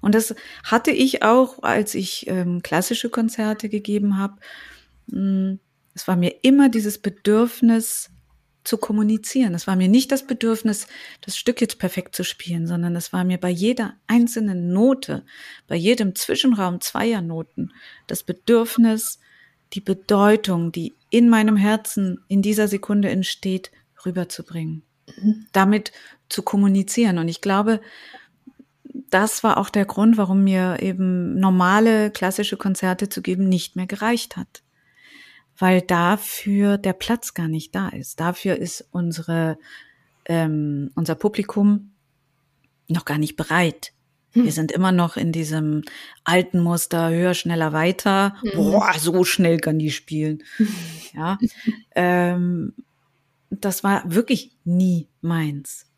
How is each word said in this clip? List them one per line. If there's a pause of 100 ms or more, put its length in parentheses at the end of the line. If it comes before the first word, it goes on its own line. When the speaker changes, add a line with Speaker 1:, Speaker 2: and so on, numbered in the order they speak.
Speaker 1:
Und
das (280)
hatte
ich
auch,
als
ich,
ähm,
klassische
Konzerte
gegeben
habe. (720)
Mm, (340)
es
war
mir
immer
dieses
Bedürfnis (540)
zu
kommunizieren.
Es
war
mir
nicht
das
Bedürfnis, (340)
das
Stück
jetzt
perfekt
zu
spielen,
sondern
es
war
mir
bei
jeder (120)
einzelnen
Note, (440)
bei
jedem
Zwischenraum
zweier
Noten (360)
das
Bedürfnis, (540)
die
Bedeutung,
die (140)
in
meinem
Herzen
in
dieser
Sekunde
entsteht, (340)
rüberzubringen. (340)
Speaker 2:
Mhm.
Speaker 1:
Damit (380)
zu
kommunizieren.
Und
ich
glaube, (1300)
das
war
auch
der
Grund,
warum
mir
eben
normale
klassische
Konzerte
zu
geben
nicht
mehr
gereicht
hat. (960)
Weil
dafür
der
Platz
gar
nicht
da
ist.
Dafür
ist
unsere, (680)
ähm,
unser
Publikum (960)
noch
gar
nicht
bereit. (380)
Speaker 2:
Hm.
Speaker 1:
Wir
sind
immer
noch
in
diesem (400)
alten
Muster,
höher,
schneller,
weiter.
Speaker 2:
Mhm.
Speaker 1:
Boah,
so
schnell
kann
die
spielen. (140)
Speaker 2:
<laughs> (460)
Speaker 1:
Ja. (560)
Ähm, (760)
das
war
wirklich
nie (100)
meins. (100)